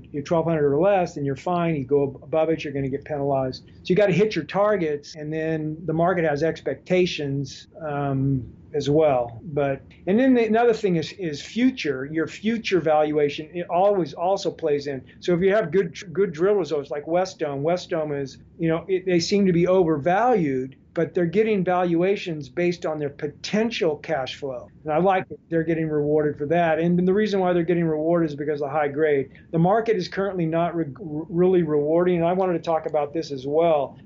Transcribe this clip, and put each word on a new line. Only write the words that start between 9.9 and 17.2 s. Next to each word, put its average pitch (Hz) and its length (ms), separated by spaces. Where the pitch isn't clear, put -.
and 190 100
then 262 180
the, 226 120
another 226 260
thing 208 220
is, 160 200
is 160 280
future, 175 720
your 160 160
future 214 500
valuation, 151 720
it 175 160
always 180 460
also 185 340
plays 147 380
in. 135 160
So 180 160
if 165 60
you 190 120
have 196 200
good, 190 260
good 185 200
drill 185 220
results 147 340
like 151 200
Wesdome, 165 560